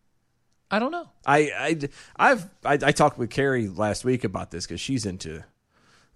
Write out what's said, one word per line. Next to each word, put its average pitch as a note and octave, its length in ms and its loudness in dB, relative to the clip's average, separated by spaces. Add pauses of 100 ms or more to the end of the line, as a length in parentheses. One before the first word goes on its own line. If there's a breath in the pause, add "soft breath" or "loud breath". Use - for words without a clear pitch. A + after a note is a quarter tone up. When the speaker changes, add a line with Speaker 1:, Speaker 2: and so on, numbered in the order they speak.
(720)
Speaker 1:
I G3+ 80 2
don't B3+ 120 -2
know. E4+ 160 -8 (160)
Speaker 2:
I, C#3+ 320 2
I, D3 240 -2 (520 loud breath)
I've, A3+ 120 0 (220)
I, A#2+ 160 4
I C#3 120 2
talked D3 260 4
with A#2 100 -2
Carrie C3 380 0
last G2 360 -2
week B2+ 200 2
about F#2 260 -4
this F2 160 -10
'cause E2+ 160 -10
she's B2+ 240 -2
into E2 380 -8 (720 soft breath)